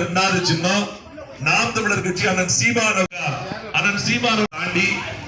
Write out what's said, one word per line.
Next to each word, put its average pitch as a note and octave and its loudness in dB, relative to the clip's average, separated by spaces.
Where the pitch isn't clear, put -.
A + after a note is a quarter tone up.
ரெண்டாவது F#3 2
சின்னம். F3 0
நாம் F#3 0
தமிழர் G#3 0
கட்சி F3+ 0
அண்ணன் F3+ 2
சீமான் A3+ 2
அவர்கள், F#3+ 0
அண்ணன் G3 0
சீமான் A#3 0
அவர்கள் G#3+ 0
தாண்டி F3+ 2